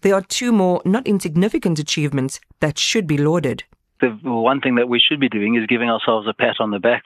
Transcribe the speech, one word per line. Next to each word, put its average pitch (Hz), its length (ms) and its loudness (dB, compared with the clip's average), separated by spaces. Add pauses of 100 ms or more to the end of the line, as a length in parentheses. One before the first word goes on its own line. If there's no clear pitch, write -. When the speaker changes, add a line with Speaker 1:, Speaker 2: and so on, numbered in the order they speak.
Speaker 1:
there 196 120 4
are 190 60 2
two 240 320 -2
more 185 320 2
not 220 220 0
insignificant 185 720 0
achievements 139 640 -2 (200)
that 151 180 -2
should 220 280 0
be 151 100 0
lauded. 147 480 0 (380)
Speaker 2:
The 127 80 2 (120)
one 123 380 0
thing 131 140 0
that 120 160 2
we 120 100 2
should 151 180 -2
be 135 120 2
doing 110 240 0
is 113 120 0
giving 120 220 0
ourselves 113 400 0
a 107 60 -4
pat 117 260 0
on 110 120 -2
the 104 60 -2
back 113 280 0